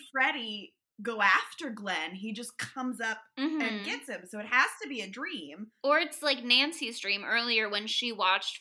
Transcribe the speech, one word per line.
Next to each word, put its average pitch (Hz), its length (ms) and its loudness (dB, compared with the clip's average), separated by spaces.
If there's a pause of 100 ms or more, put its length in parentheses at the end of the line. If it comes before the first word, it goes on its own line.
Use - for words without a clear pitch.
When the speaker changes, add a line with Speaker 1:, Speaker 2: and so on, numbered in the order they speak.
(120)
Speaker 1:
Freddie 262 600 -2 (280)
go 214 200 -2
after 202 480 2
Glenn. 185 440 -4
He 202 200 -6
just 233 240 -10
comes 254 420 -4
up 220 200 -2 (200)
Speaker 2:
Mm-hmm. 302 220 0
Speaker 1:
and 214 240 -2
gets - 240 -6
him. 180 180 -8
So 214 120 -10
it 214 80 -6
has 262 220 6 (120)
to 311 80 -8
be 262 100 -6
a 190 100 -6
dream. 214 580 -10 (140)
Speaker 2:
Or 294 160 6
it's, 320 240 0
like, 269 220 2
Nancy's 254 560 2
dream 202 240 -2
earlier 226 460 2
when 208 180 -2
she 240 240 -2
watched 196 500 2